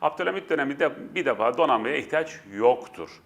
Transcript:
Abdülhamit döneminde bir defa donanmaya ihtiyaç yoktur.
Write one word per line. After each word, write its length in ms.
Abdülhamit 480
döneminde 640
bir 100
defa 320
donanmaya 400
ihtiyaç 420
yoktur. 560